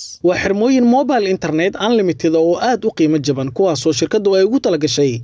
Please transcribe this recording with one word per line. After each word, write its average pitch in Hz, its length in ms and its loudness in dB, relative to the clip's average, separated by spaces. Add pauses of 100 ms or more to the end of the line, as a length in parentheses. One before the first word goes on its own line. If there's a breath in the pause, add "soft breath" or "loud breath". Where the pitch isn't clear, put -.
(240)
Waa 175 140 2
xirmooyin 240 480 2
mobile 247 440 2
internet 175 460 -2
unlimited 185 600 0
oo 165 260 2
aad 233 240 -2
u 220 60 0
qiimo 156 260 0
jaban, 135 340 -4
kuwaasoo 160 420 0
shirkaddu 196 420 0
ay 190 80 4
ugu 226 160 0
talagashay 147 520 0 (120)